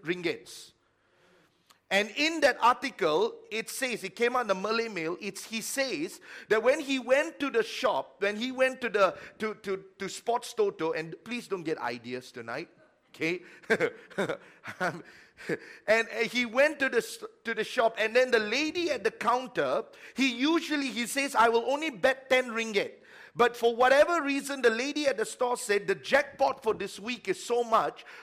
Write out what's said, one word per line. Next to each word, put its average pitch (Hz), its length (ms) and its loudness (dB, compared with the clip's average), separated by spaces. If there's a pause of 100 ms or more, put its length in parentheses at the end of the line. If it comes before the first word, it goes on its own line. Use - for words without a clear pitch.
ringgits. 170 680 -6 (1160)
And 208 260 2
in 320 240 0
that 262 200 6
article, 226 720 2 (160)
it 220 180 -6
says, 247 360 -4
it 190 120 -10
came 240 200 0
out 254 60 2
in 226 60 -4
the 196 60 2
Malay 220 360 -2
Mail, 170 300 -4
it's, 202 260 -10
he 220 140 -6
says 208 640 -4 (260)
that 220 140 4
when 262 180 4
he 269 200 -2
went 269 400 2
to 277 100 -2
the 220 140 2
shop, 202 560 -2
when 202 160 0
he 247 160 -4
went 254 300 2
to 233 80 -2
the, 190 260 4 (240)
to, 214 240 -4
to, 190 200 -6 (140)
to 196 100 -8
Sports 233 460 -4
Toto, 196 380 0
and 160 320 -6
please 233 240 -10
don't 185 160 -6
get 156 160 -4
ideas 123 520 -8
tonight, 120 380 -10 (460)
okay? 175 260 -4 (260)
<laughs> 214 120 2 (1000)
Um, 175 240 -4 (840)
and, 220 220 4
uh, 226 160 -4
he 240 200 0
went 277 320 2
to 269 120 0
the 240 80 2
s-, - 260 -4 (220)
to 226 100 -4
the 214 80 -2
shop, 226 340 0
and 220 180 0
then 254 140 6
the 233 80 4
lady 302 540 0
at 226 120 -4
the 220 60 2
counter, 226 720 0 (320)
he 262 160 2
usually, 294 580 0
he 226 180 -4
says, 277 260 -2
"I 226 160 6
will 233 160 4
only 294 240 0
bet 262 400 0
ten 254 220 4
ringgit." 220 400 -2 (440)
But 240 200 4
for 233 180 2
whatever 277 480 6
reason, 277 400 -4
the 233 100 6
lady 285 360 0
at 254 80 2
the 214 80 -2
store 247 320 -2
said, 202 320 0
"The 196 80 2
jackpot 269 640 0
for 220 120 0
this 190 260 -8
week 220 300 -8
is 180 120 -2
so 240 220 0
much, 214 400 0 (200)